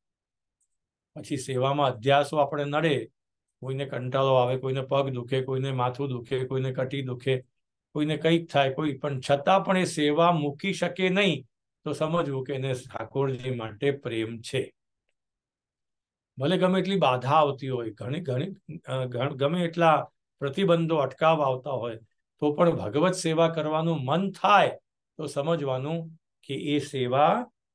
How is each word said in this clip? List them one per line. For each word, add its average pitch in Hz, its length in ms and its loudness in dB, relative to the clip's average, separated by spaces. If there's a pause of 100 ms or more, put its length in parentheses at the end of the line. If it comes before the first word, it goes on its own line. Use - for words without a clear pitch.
(1160)
પછી - 220 -8
સેવામાં 135 540 0
અધ્યાસો 139 460 2
આપણે 143 280 0
નડે, 143 400 0 (540)
કોઈને 135 260 -6
કંટાળો 135 480 0
આવે, 127 240 4
કોઈને 131 240 -4
પગ 139 280 0
દુખે, 127 320 -2
કોઈને 131 300 -4
માથું 127 380 -2
દુખે, 127 360 -4
કોઈને 131 280 -4
કટી 131 280 -4
દુખે, 127 420 -4 (500)
કોઈને 151 240 -2
કંઈક 165 320 2
થાય, 135 240 2
કોઈ 151 240 -4
પણ, 139 220 -6
છતાં 165 440 2
પણ 185 140 0
એ 180 80 2
સેવા 160 460 2
મૂકી 156 420 -2
શકે 180 360 -2
નહીં. 180 380 0 (380)
તો 151 80 -4
સમજવું 151 500 -2
કે 139 100 -8
એને 131 200 -4
ઠાકોરજી 127 840 -4
માટે 110 360 -2
પ્રેમ 113 500 -6
છે. - 320 -6 (1600)
ભલે 160 200 2
ગમે 185 220 2
એટલી 190 160 0
બાધા 127 340 2
આવતી 143 400 2
હોય, 117 220 -4
ઘણી, 123 280 -8
ઘણી, 170 580 -6 (100)
અ, 131 180 -4
ઘણ-, 123 280 -4
ગમે 160 300 0
એટલા 165 440 4 (320)
પ્રતિબંધો, 165 560 2
અટકાવ 156 460 2
આવતા 131 300 -2
હોય, 117 280 -6 (400)
તો 147 140 2
પણ 170 180 4
ભગવત 135 400 0
સેવા 165 380 2
કરવાનું 156 560 -2
મન 180 260 0
થાય 190 480 4 (380)
તો 156 80 -6
સમજવાનું 147 840 -4 (340)
કે 139 100 -8
એ 147 260 -2
સેવા 143 680 2 (280)